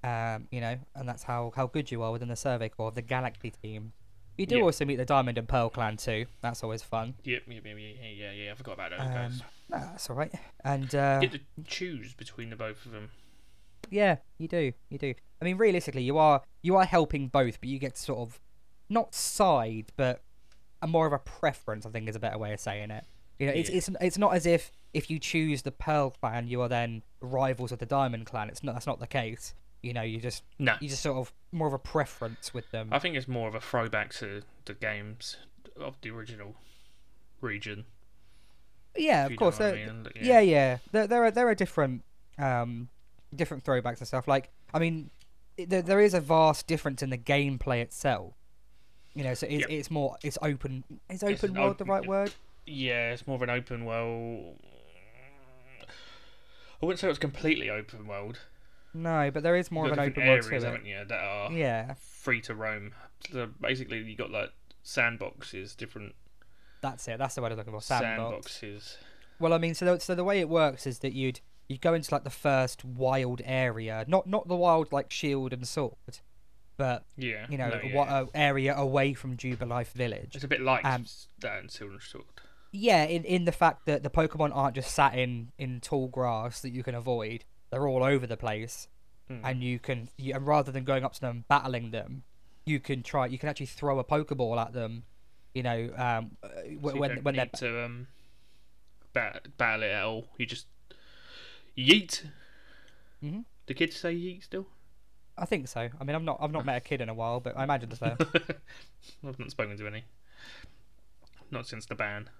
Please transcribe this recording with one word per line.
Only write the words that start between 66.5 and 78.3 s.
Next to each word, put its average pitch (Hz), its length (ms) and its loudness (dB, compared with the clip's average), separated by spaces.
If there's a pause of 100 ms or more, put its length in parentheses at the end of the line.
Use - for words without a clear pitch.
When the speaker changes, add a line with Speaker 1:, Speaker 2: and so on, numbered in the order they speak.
Speaker 1:
That's 131 280 -6
it. 113 100 -6
That's 131 160 -2
the 131 80 -4
word 113 100 -2
I'm 110 60 -6
looking 107 140 -10
for. 107 80 -8
Sandbox. 113 800 -2
Speaker 2:
sandboxes. 104 360 -12 (440)
Speaker 1:
Well, 165 120 4
I 165 60 4
mean, 165 160 0
so 180 100 -4
the, 180 160 6
so 185 140 -2
the 175 100 0
way 202 160 4
it 160 80 0
works 156 380 4
is 123 140 -4
that 135 120 -2
you'd, 131 280 -2 (280)
you'd 135 120 -8
go 165 140 6
into, 160 200 0
like, 143 100 0
the 135 60 -6
first 131 540 2
wild 127 600 2
area, 113 640 0
not, 185 200 4
not 196 220 0
the 180 80 2
wild, 170 360 6
like, 139 180 0
Shield 139 420 0
and 123 140 -6
Sword, - 520 -4 (580)
but 127 280 0 (120)
Speaker 2:
Yeah, 117 320 -4
Speaker 1:
you 147 100 -4
know, 120 120 0
Speaker 2:
no, 110 120 -2
yeah, 127 140 -4
Speaker 1:
what, 139 120 4
Speaker 2:
yeah. 139 100 0
Speaker 1:
uh, 127 160 0